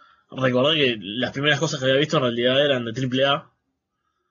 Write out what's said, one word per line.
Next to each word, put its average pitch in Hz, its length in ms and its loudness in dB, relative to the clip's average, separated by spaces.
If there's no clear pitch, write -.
recordé 131 420 0
que 127 260 0
las 104 300 -6
primeras 143 280 0
cosas 151 200 -2
que 131 60 -4
había 135 140 4
visto 156 180 0
en 139 60 2
realidad 123 420 2
eran 127 200 0
de 113 80 -6
Triple 131 320 0
A. 143 240 0